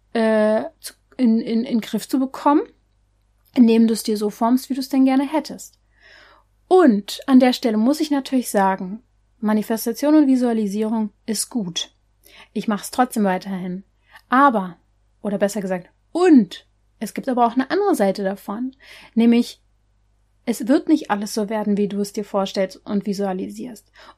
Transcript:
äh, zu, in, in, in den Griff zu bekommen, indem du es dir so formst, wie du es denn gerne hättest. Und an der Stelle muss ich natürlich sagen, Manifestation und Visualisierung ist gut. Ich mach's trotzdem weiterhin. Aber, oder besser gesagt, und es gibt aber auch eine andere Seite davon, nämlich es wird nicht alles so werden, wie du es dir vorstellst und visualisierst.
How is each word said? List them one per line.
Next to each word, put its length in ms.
äh, 500
zu, 140
in, 220
in, 200
in 60
den 160
Griff 260
zu 100
bekommen, 460
indem 320
du 80
es 80
dir 160
so 140
formst, 400
wie 20
du 60
es 100
denn 160
gerne 260
hättest. 460
Und 560
an 140
der 100
Stelle 240
muss 240
ich 120
natürlich 380
sagen, 540
Manifestation 720
und 120
Visualisierung 800
ist 240
gut. 440
Ich 160
mach's 220
trotzdem 340
weiterhin. 580
Aber, 480
oder 160
besser 220
gesagt, 300
und 520
es 160
gibt 140
aber 180
auch 100
eine 160
andere 220
Seite 300
davon, 500
nämlich 460
es 240
wird 180
nicht 240
alles 220
so 160
werden, 260
wie 140
du 100
es 140
dir 100
vorstellst 640
und 200
visualisierst. 840